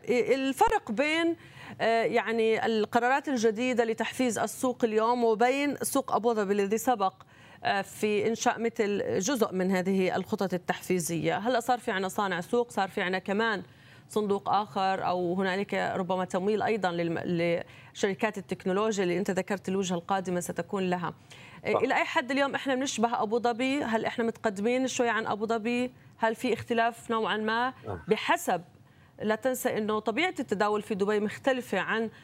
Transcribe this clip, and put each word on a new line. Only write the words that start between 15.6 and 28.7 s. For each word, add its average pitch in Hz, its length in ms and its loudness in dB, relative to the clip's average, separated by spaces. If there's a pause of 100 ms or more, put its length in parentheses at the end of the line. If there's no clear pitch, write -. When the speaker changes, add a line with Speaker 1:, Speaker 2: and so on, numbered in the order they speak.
Speaker 1:
ربما 185 500 0
تمويل 196 380 0
أيضًا 190 280 0
للم-، 170 280 0 (760)
لشركات 208 440 -2
التكنولوجيا 196 640 0
اللي 175 140 2
أنت 175 120 -2
ذكرت 180 380 -2
الوجهة 190 280 0
القادمة 180 440 -2
ستكون 180 500 -4
لها. 175 240 -2 (580)
Speaker 2:
صح. - 80 2
Speaker 1:
إلى 214 140 2
أي 330 100 2
حد 277 260 -2
اليوم 277 240 0
إحنا 269 200 -2
بنشبه 240 480 0
أبو 220 160 0
ظبي؟ 254 440 0
هل 220 220 0
إحنا - 200 -2
متقدمين 226 640 0
شوي 240 220 0
عن 220 180 0
أبو 208 200 -2
ظبي؟ 240 460 -2 (260)
هل 226 160 2
في 247 180 -2
اختلاف 233 580 -2
نوعًا 214 260 0
ما؟ 220 300 0
Speaker 2:
آه. - 420 -8
Speaker 1:
بحسب، 202 540 0 (600)